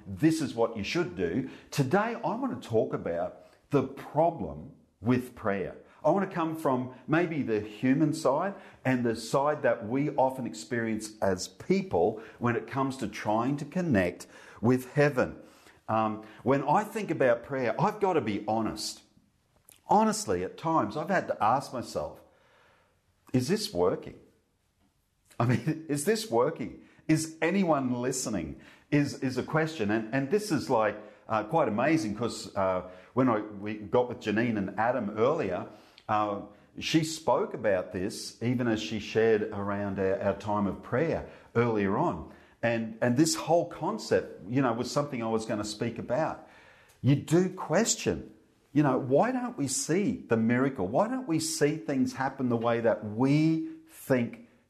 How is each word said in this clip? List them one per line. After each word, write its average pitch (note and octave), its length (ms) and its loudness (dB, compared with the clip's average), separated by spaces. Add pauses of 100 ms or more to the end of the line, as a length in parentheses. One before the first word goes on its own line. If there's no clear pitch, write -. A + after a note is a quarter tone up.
this D#3 360 2
is A2+ 120 -2
what A2+ 240 0
you G2+ 60 -4
should E3 320 -4
do. F#2+ 340 -2 (220)
Today G3+ 520 0
I F3+ 120 -2
want B3+ 260 -6
to - 80 -14
talk - 240 0
about F2 540 -6 (240)
the C3+ 120 2
problem G#2 880 -2 (300)
with B2 320 0
prayer. G2 400 -2 (280)
I D3 60 4
want F#3+ 200 2
to - 40 -12
come D#3+ 220 -2
from B2+ 380 -2 (140)
maybe D#3+ 360 0
the G#2+ 160 0
human C3+ 540 2
side E3 420 0 (280)
and B2 220 2
the A2+ 100 2
side C#3+ 480 0
that A#2 240 2
we C#3+ 240 -2
often C3 340 0
experience A2+ 640 -4 (100)
as F#2+ 260 0
people A#2+ 760 0 (180)
when A#2 160 0
it - 120 -4
comes C3 300 -2
to A2+ 100 -4
trying A#2 500 -2
to D3 80 -10
connect A2+ 600 0 (340)
with B2+ 320 2
heaven. B2+ 420 2 (520)
Um, A2 360 0 (200)
when C#3 240 4
I F#3 160 4
think G#3 280 -6
about B2 320 4
prayer, B2+ 360 -2
I've G#3 200 0
got F#3+ 140 2
to D3+ 80 2
be G2+ 260 -2
honest. A2 540 -2 (840)
Honestly, G3 560 2
at - 140 -8
times, D3 400 0
I've D#3+ 120 -4
had F3+ 180 0
to - 160 -2
ask C3 300 2
myself, F2+ 480 -6 (1120)
"Is B2+ 160 0
this G#3+ 240 -2
working? - 420 0 (1200)
I A#2+ 60 2
mean, D3+ 400 0
<laughs> - 40 -4
is D3 160 -2
this A3 260 0
working? B2 480 0 (280)
Is - 340 2
anyone D3+ 600 2
listening?" G2 560 -4 (340)
is, C#3+ 240 2
is B2 240 -4
a A#2 40 0
question. D#3 460 0
And, A2 240 -2
and C3+ 160 -2
this G#3 220 0
is, C3 180 0
like, A2 260 2 (320)
uh, G#2+ 160 0
quite C3+ 240 2
amazing A2+ 480 0
'cause, A2 400 -6
uh, F#2 280 2 (300)
when B2+ 160 4
I, G#2+ 100 4 (200)
we G#2+ 160 -6
got A#2+ 320 0
with A#2 120 -10
Janine A2 380 0
and F#2+ 200 -2
Adam A2 400 0
earlier, A2 480 0 (440)
uh, G#2 320 0 (380)
she D#3+ 240 2
spoke D#3 500 0
about G#2+ 380 0
this - 500 -6
even B2 260 0
as A2 140 0
she A2 180 -6
shared A2 520 4
around G2+ 480 -2
our, F#2+ 220 2
our G2 140 2
time G#2 320 0
of F2+ 160 -4
prayer B2 420 -2 (300)
earlier G#2+ 420 4
on. A#2 340 -2 (300)
And, A2+ 400 0
and B2 160 2
this D#3+ 180 4
whole E3 320 2
concept, C#3+ 840 -2
you B2+ 120 2
know, A#2+ 120 2
was A#2+ 180 -4
something C#3+ 320 -2
I A2+ 40 -2
was A2 180 0
gonna G#2 200 -4
speak A#2+ 340 -6
about. A#2+ 480 -4 (540)
You C#3 140 6
do E3+ 340 2
question, F3+ 800 -2 (440)
you D3 100 4
know, C3 140 4
why C#3+ 340 2
don't B3 260 -4
we C#3+ 100 -2
see D3+ 640 0
the A2+ 80 4
miracle? A#2+ 500 2
Why D3+ 200 0
don't B3+ 200 -6
we D#3+ 120 0
see D3+ 380 0
things C3 360 0
happen C3 360 -2
the A#2 80 4
way A#2 220 2
that A2+ 260 2
we C#3+ 640 2 (220)
think - 480 0 (300)